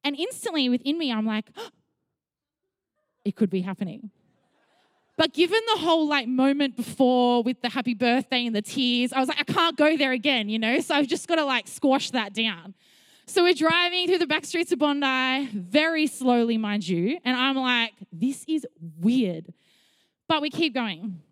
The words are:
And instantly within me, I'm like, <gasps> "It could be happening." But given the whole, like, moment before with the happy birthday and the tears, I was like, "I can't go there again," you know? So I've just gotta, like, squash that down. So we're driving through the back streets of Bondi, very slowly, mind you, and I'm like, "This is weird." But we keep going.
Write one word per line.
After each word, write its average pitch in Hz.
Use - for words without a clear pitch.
And 285
instantly 330
within 269
me, 277
I'm 220
like, 214
<gasps> -
"It 202
could 202
be 190
happening." 196
But 320
given 359
the 359
whole, 320
like, 277
moment 269
before 247
with 247
the 240
happy 247
birthday 240
and 233
the 208
tears, 247
I 262
was 262
like, 294
"I -
can't 330
go 302
there 269
again," 233
you 220
know? 233
So 294
I've 277
just 311
gotta, 320
like, 254
squash 269
that 208
down. 196
So -
we're 349
driving 349
through 359
the 330
back 311
streets 339
of 254
Bondi, 269
very 302
slowly, 240
mind 208
you, 190
and 247
I'm 262
like, 247
"This 247
is 311
weird." 180
But 311
we 302
keep 311
going. 196